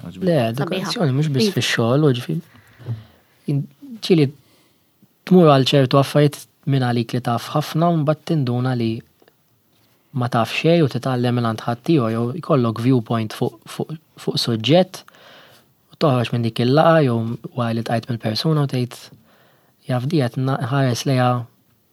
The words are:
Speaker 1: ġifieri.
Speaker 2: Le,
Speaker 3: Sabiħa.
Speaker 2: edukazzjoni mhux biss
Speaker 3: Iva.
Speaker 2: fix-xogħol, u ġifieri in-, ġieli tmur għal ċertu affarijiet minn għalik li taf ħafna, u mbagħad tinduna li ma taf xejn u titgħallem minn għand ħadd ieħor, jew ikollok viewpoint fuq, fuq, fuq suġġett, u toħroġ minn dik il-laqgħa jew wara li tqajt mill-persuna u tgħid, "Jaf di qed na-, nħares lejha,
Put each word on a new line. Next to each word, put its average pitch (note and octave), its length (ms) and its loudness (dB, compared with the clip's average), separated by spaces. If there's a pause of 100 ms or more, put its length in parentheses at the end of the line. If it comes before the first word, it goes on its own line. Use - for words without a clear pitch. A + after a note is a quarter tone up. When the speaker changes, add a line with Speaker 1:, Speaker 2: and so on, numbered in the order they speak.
Speaker 1:
ġifieri. F2+ 240 -8
Speaker 2:
Le, E3+ 100 2
Speaker 3:
Sabiħa. A2+ 160 0
Speaker 2:
edukazzjoni F3 640 -2
mhux D3+ 160 0
biss B2 180 2
Speaker 3:
Iva. F#2 80 -4
Speaker 2:
fix-xogħol, B2 520 0
u C3+ 100 4
ġifieri D#3+ 220 -6 (1080)
in-, C#3+ 180 -2 (360)
ġieli D#3+ 240 4 (1000)
tmur F3+ 260 8
għal C3+ 160 4
ċertu C#3 320 4
affarijiet D3 400 2 (260)
minn C#3 180 2
għalik A#2+ 300 -2
li B2 80 0
taf A#2 300 -4
ħafna, D#3+ 400 0
u E3 100 0
mbagħad D3+ 300 -2
tinduna B2+ 420 0
li A#2 160 -2 (1200)
ma B2 180 -4
taf A2+ 180 0
xejn E3 320 2
u C3+ 80 2
titgħallem B2 480 -2
minn A#2 120 0
għand A2 160 -6
ħadd A#2+ 280 -2
ieħor, A2+ 220 2
jew A#2 80 -2 (160)
ikollok A#2 420 0
viewpoint A#2 540 0
fuq, - 320 -4
fuq, - 260 -8 (220)
fuq - 240 -6
suġġett, B2 640 2 (880)
u - 80 -10
toħroġ B2+ 320 0
minn A#2 160 -2
dik A#2+ 160 -4
il-laqgħa D#3 400 4
jew A#2+ 160 0 (320)
wara A#2 240 -4
li A2+ 80 -4
tqajt A#2 240 -4
mill-persuna B2 560 -2
u C#3 80 -4
tgħid, B2 260 -6 (880)
"Jaf B2+ 220 -4
di E3 160 0
qed A#2+ 160 -4
na-, C3+ 240 -2
nħares B2+ 400 0
lejha, B2+ 260 2 (640)